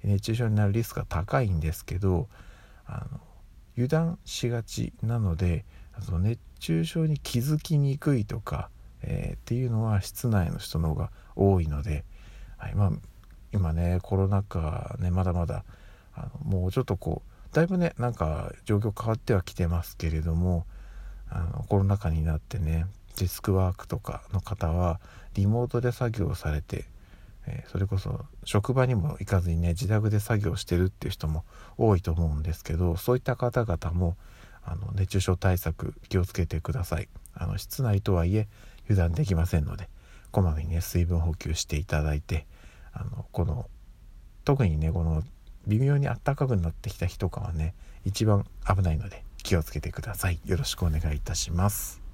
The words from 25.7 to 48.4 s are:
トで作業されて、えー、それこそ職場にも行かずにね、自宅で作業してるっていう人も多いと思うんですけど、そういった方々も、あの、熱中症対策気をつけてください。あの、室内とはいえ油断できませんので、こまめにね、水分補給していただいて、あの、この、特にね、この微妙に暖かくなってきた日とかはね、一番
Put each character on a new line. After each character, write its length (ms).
ト 100
で 100
作 200
業 240
さ 160
れ 100
て、 240
え 220
ー、 20
そ 80
れ 80
こ 120
そ 280
職 280
場 120
に 100
も 240
行 60
か 160
ず 100
に 80
ね、 100
自 180
宅 220
で 100
作 260
業 100
し 100
て 120
る 80
っ 40
て 180
い 20
う 20
人 160
も 160
多 180
い 60
と 100
思 140
う 60
ん 120
で 100
す 100
け 100
ど、 220
そ 180
う 40
い 20
っ 20
た 140
方 320
々 300
も、 180
あ 120
の、 180
熱 180
中 80
症 180
対 200
策 360
気 80
を 80
つ 80
け 120
て 160
く 100
だ 120
さ 160
い。 100
あ 140
の、 100
室 260
内 180
と 120
は 120
い 100
え 120
油 220
断 60
で 120
き 100
ま 100
せ 140
ん 60
の 100
で、 140
こ 100
ま 120
め 100
に 60
ね、 120
水 240
分 140
補 140
給 200
し 120
て 120
い 80
た 160
だ 120
い 80
て、 240
あ 100
の、 280
こ 140
の、 240
特 200
に 120
ね、 140
こ 120
の 200
微 120
妙 180
に 80
暖 300
か 120
く 100
な 120
っ 40
て 160
き 80
た 80
日 140
と 100
か 120
は 120
ね、 200
一 200
番 200